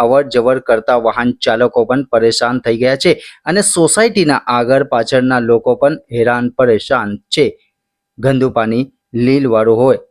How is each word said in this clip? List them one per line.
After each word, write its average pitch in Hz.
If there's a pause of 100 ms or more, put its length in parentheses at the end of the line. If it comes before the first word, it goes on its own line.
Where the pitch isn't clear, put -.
અવર 123 (120)
જવર 127
કરતા 117 (100)
વાહન 120 (160)
ચાલકો 120
પણ 127
પરેશાન 117
થઈ 117
ગયા 131
છે 175 (340)
અને 185
સોસાયટીના 175 (100)
આગળ 120
પાછળના 127
લોકો 117
પણ 147 (160)
હેરાન 120 (120)
પરેશાન 120 (260)
છે. 147 (720)
ગંદુ 131 (100)
પાણી 113 (420)
લીલવાળું 113
હોય, 131 (120)